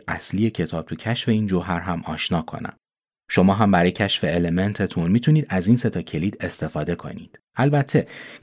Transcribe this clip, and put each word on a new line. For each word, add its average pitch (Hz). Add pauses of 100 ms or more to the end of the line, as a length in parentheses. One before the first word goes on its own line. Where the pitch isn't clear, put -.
اصلی 107
کتاب 85
تو 82
کشف 117
این 110
جوهر 90
هم 85
آشنا 82
کنم. - (600)
شما 95
هم 104
برای 90
کشف -
المنتتون 87
می‌تونید 143
از 92
این 120
سه 120
تا 87
کلید 87
استفاده 82
کنید. - (180)
البته 143 (360)